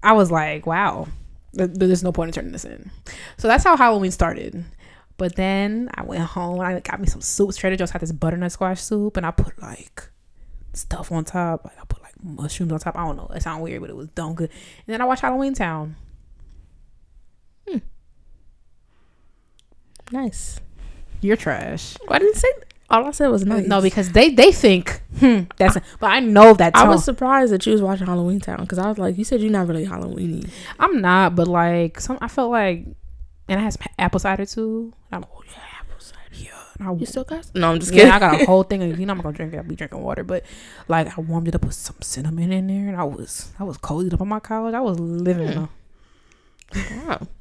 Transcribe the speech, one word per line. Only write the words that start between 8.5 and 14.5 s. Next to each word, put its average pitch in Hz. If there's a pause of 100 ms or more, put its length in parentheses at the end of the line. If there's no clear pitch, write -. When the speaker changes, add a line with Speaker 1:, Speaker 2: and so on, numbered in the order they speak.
Speaker 1:
squash 185
soup, 208
and 170
I 160
put, -
like, - (640)
stuff -
on 160
top. 170
Like, -
I -
put, -
like, - (100)
mushrooms 160
on 156
top. -
I 170
don't 160
know. -
It 170
sounds 160
weird, -
but -
it -
was 156
dumb 165
good. 165 (380)